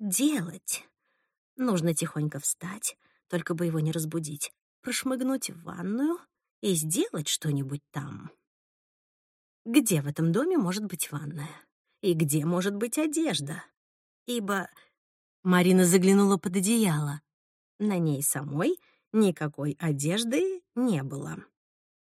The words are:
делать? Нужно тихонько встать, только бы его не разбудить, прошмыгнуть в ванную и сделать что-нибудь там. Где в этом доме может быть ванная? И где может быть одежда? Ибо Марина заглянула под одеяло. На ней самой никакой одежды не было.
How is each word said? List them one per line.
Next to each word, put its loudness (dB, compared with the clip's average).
делать? -2
Нужно 2
тихонько -4
встать, -6
только -4
бы -2
его 0
не 0
разбудить, -6
прошмыгнуть -2
в -16
ванную -2
и 2
сделать -2
что-нибудь -4
там. -10
Где 2
в -4
этом 2
доме 2
может 0
быть -8
ванная? -8
И 2
где 2
может 0
быть -4
одежда? -2
Ибо -4
Марина 6
заглянула 6
под -2
одеяло. 0
На 0
ней 0
самой -2
никакой 0
одежды -2
не 0
было. -8